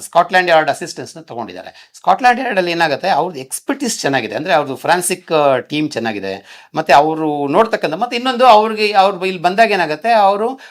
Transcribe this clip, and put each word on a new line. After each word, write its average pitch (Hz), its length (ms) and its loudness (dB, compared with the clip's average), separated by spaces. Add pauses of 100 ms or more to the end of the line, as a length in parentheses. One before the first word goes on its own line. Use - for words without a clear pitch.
ಸ್ಕಾಟ್ಲೆಂಡ್ 175 500 0
ಯಾರ್ಡ್ 156 200 4
ಅಸಿಸ್ಟೆನ್ಸ್ 143 460 -10
ನ 165 40 -18
ತಗೊಂಡಿದ್ದಾರೆ. 90 760 -16
ಸ್ಕಾಟ್ಲೆಂಡ್ 240 460 0
ಯಾರ್ಡ್ 240 180 -4
ಅಲ್ಲಿ 175 120 0
ಏನಾಗುತ್ತೆ, 170 380 0
ಅವ್ರದ್ದು 160 320 -2
ಎಕ್ಸ್‌ಪರ್ಟೀಸ್ 254 600 -8
ಚೆನ್ನಾಗಿದೆ, 127 340 -2
ಅಂದ್ರೆ 160 200 -2
ಅವ್ರದ್ದು 135 220 0
ಫಾರೆನ್ಸಿಕ್, 175 560 -4
ಆ, 143 260 4
ಟೀಮ್ 151 320 -4
ಚೆನ್ನಾಗಿದೆ, 98 840 -10
ಮತ್ತೆ 160 180 0
ಅವರು 151 560 2
ನೋಡ್ತಕ್ಕಂಥ, 165 460 0
ಮತ್ತೆ 233 220 -4
ಇನ್ನೊಂದು 254 300 0
ಅವ್ರಿಗೆ, 214 460 4
ಅವ್ರು 190 340 2
ಇಲ್ಲಿ 185 160 -6
ಬಂದಾಗ 202 280 2
ಏನಾಗುತ್ತೆ, 175 420 -2
ಅವರು 214 480 2 (100)